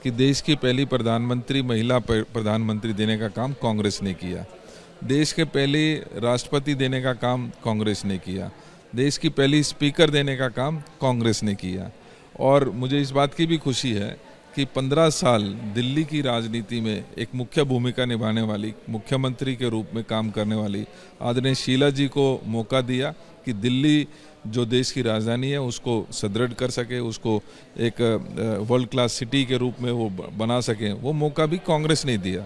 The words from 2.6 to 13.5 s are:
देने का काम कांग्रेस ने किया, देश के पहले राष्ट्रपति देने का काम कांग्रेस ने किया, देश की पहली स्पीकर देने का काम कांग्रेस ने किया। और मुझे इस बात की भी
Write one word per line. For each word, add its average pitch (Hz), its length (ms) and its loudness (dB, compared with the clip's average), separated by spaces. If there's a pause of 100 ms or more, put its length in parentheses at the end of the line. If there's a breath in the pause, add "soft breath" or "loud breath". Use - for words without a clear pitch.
देने 107 240 2
का 110 100 -2
काम 127 260 -4
कांग्रेस 107 500 0
ने 98 100 -2
किया, 90 320 -6 (580 loud breath)
देश 143 280 2
के 165 120 0
पहले 147 520 2
राष्ट्रपति 123 760 -2
देने 131 280 0
का 127 120 0
काम 123 360 -2
कांग्रेस 107 560 -2
ने 98 120 0
किया, 92 340 -6 (440 loud breath)
देश 139 220 2
की 160 120 0
पहली 139 340 4
स्पीकर 147 460 4
देने 139 280 0
का 131 100 0
काम 135 300 -2
कांग्रेस 120 680 0
ने 101 120 0
किया। 92 360 -6 (480 loud breath)
और 135 300 4
मुझे 131 320 0
इस 131 100 -2
बात 143 220 0
की 165 120 0
भी 165 120 0